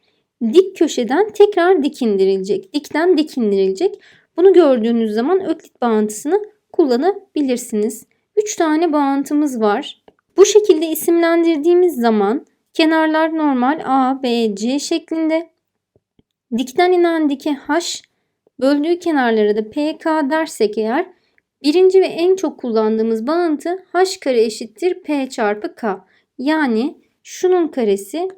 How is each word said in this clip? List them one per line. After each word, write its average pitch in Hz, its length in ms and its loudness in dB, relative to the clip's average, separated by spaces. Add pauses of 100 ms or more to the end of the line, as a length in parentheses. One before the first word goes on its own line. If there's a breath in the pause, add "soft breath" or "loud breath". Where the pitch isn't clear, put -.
(520)
dik 381 240 2
köşeden 302 560 -2
tekrar 370 500 2
dik 262 200 -6
indirilecek. 190 720 -2
Dikten 302 440 0
dik 311 200 -4
indirilecek. 196 640 0 (360 soft breath)
Bunu 370 160 6
gördüğünüz 233 600 2
zaman 320 300 0
öklit - 380 -8
bağıntısını 233 640 -2 (280)
kullanabilirsiniz. 254 1300 -2 (300)
Üç 415 200 -2
tane 320 360 0
bağıntımız 277 680 0
var. 214 420 -2 (340)
Bu 392 100 6
şekilde 403 400 2
isimlendirdiğimiz 339 1080 2
zaman 226 520 0 (260)
kenarlar 320 640 2
normal 262 480 0
A, 262 380 0
B, 233 340 -2
C 247 220 -2
şeklinde. 320 720 -4 (1080)
Dikten 359 340 0
inen 330 380 2
dike 285 220 -4
H, 302 500 -6 (580)
böldüğü 294 380 0
kenarlara 226 580 0
da 214 140 -4
P, 302 280 -4
K 311 320 -2
dersek 302 480 -2
eğer 240 280 -2 (560 soft breath)
birinci 370 380 4
ve 349 60 4
en 359 300 0
çok - 240 -6
kullandığımız 220 640 -2
bağıntı 339 680 -2
H 370 280 0
kare 247 220 2
eşittir 254 600 -4
P 277 260 -4
çarpı 214 460 -4
K. 190 300 -6 (340 soft breath)
Yani 269 600 -2 (240 soft breath)
şunun 359 460 0
karesi 233 680 -2